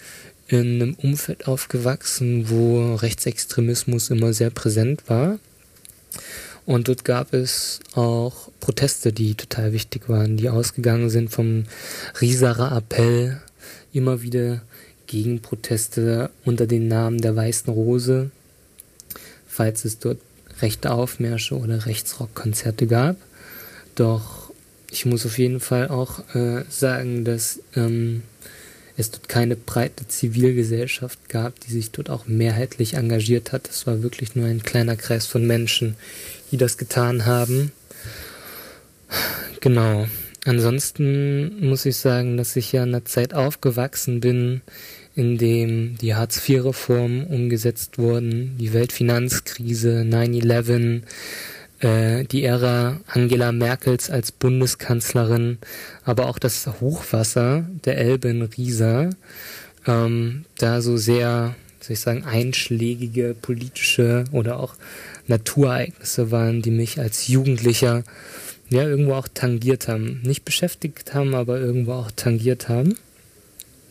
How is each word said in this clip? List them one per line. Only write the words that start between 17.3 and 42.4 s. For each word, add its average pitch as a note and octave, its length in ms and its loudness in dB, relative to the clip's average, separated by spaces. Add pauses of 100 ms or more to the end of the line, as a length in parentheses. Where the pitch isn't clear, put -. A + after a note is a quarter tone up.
Weißen A2+ 360 -2
Rose, B2 600 2 (1160)
falls A2 380 -2
es A2 140 -6
dort A#2+ 180 -4 (440)
rechte A2+ 300 -2
Aufmärsche A#2+ 640 -2
oder A2+ 300 -2
Rechtsrockkonzerte A2 1000 -4
gab. B2+ 300 4 (800)
Doch A2+ 560 0 (380)
ich - 160 -6
muss A#2+ 200 0
auf A2 120 -6
jeden B2+ 220 2
Fall B2+ 300 0
auch, C3 300 -4 (160)
äh, A#2+ 340 0
sagen, B2+ 540 -2
dass, A#2 360 -2 (160)
ähm, A#2 480 0 (720)
es - 160 -4
dort - 160 -18
keine A#2+ 280 2
breite - 520 -4
Zivilgesellschaft B2 1200 0
gab, A#2 300 -4
die A#2+ 120 -12
sich A2+ 200 -4
dort - 180 -8
auch B2+ 180 -8
mehrheitlich A2+ 640 0
engagiert A#2 580 0
hat. - 180 -6
Es - 180 -8
war A2+ 160 0
wirklich A#2+ 320 -6
nur A#2 100 0
ein A#2 160 0
kleiner A#2 340 2
Kreis A2+ 300 -2
von A#2 200 0
Menschen, A#2 500 2 (560)
die C3+ 60 0
das B2 200 2
getan A#2+ 480 0
haben. B2 460 2 (1900)
Genau. A2 460 4 (380)
Ansonsten C#3 1200 0
muss C3+ 200 2
ich C3 100 0
sagen, B2 420 0
dass A#2+ 180 -2